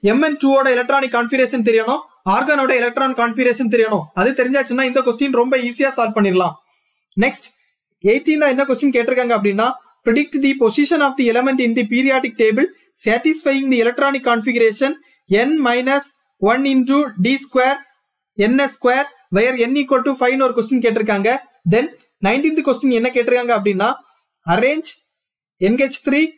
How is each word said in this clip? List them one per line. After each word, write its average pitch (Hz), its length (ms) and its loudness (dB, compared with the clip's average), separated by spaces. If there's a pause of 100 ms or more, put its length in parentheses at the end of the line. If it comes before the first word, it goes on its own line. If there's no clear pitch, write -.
(100)
எம் 254 160 2
என் 302 160 -2
டூ 277 140 2
ஓட 269 180 2
எலக்ட்ரானிக் 254 400 -2
கான்ஃபிகரேஷன் 247 540 0
தெரியணும், 226 340 0 (320)
ஆர்கானோட 262 460 0
எலக்ட்ரான் 240 400 -2
கான்ஃபிகரேஷன் 233 540 0
தெரியணும். 220 300 0 (160)
அது 220 180 2
தெரிஞ்சாச்சுன்னா 262 520 0
இந்த 262 160 0
கொஸ்டின் 254 340 -2
ரொம்ப 254 140 0 (140)
ஈஸியா 269 280 -2
சால்வ் 220 200 -2
பண்ணிடலாம். 185 380 2 (720)
நெக்ஸ்ட், - 220 -4 (640)
எயிட்டீன் 294 320 2
தான் 285 120 2
என்ன 277 140 0
கொஸ்டின் 262 280 0
கேட்டிருக்காங்க 240 420 0
அப்படின்னா, 202 300 0 (380)
predict 285 380 0
the 269 80 2 (100)
position 294 440 2
of 277 140 -2
the 254 120 2
element 254 340 0
in 226 120 0
the 247 60 0 (100)
periodic 262 480 0
table 220 260 2 (380)
satisfying 269 680 0
the 240 140 2
electronic 277 440 -2
configuration 233 600 0 (560)
n - 20 0 (180)
minus 254 380 0 (460)
one 262 120 0 (100)
into 262 260 2 (260)
d 262 100 0 (100)
square 262 320 0 (760)
n - 20 2 (140)
s 269 100 -8
square 262 300 0 (300)
where 247 180 0 (160)
n - 100 -2
equal 262 260 0
to 277 140 0
five-னு 262 260 2
ஒரு 247 120 -2
கொஸ்டின் 233 260 -2
கேட்டிருக்காங்க. 208 420 0 (460)
Then 254 140 2 (400)
நைன்டீன்த் 302 420 0
கொஸ்டின் 254 300 0
என்ன 247 160 -2
கேட்டிருக்காங்க 240 420 0
அப்படின்னா, 202 320 0 (640)
arrange 269 360 0 (680)
ఎన్హెచ్ 262 460 0
త్రీ 277 140 2 (180)